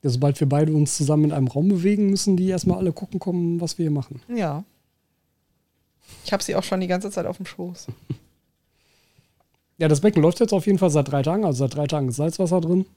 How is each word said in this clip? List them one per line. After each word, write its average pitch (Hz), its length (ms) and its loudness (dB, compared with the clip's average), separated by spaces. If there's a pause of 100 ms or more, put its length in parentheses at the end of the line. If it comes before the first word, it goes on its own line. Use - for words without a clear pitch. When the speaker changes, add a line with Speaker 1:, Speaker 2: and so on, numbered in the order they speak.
Speaker 1:
Ja, 143 60 0
sobald 135 320 2
wir 143 80 2
beide 151 240 2
uns 147 240 2
zusammen 151 260 2
in 151 80 2
einem 135 160 0
Raum 156 220 2
bewegen, 202 400 2
müssen 196 260 2
die 185 140 0
erstmal 180 280 0
alle 190 140 0
gucken - 300 -8
kommen, 170 400 -2
was 170 160 -6
wir 175 80 -2
hier 151 60 0
machen. 135 360 -4
Speaker 2:
Ja. 190 380 -6 (1600)
Ich - 80 -2
hab 196 100 -2
sie 202 140 -2
auch 185 60 -2
schon 190 180 -2
die 180 60 -4
ganze 185 240 -2
Zeit 180 140 -6
auf - 120 -6
dem 185 80 -10
Schoß. 180 460 -14
Speaker 1:
<laughs> - 60 -14 (1800)
Ja, 156 120 2
das 147 100 4
Becken 156 220 4
läuft 165 180 4
jetzt 214 140 2
auf 185 140 0
jeden 196 100 4
Fall 185 120 4
seit 143 220 0
drei 139 100 0
Tagen, 175 220 0
also 143 220 0
seit 131 100 -4
drei 147 100 -2
Tagen 143 220 -2
ist 120 80 -4
Salzwasser 165 460 0
drin. 180 240 0 (120)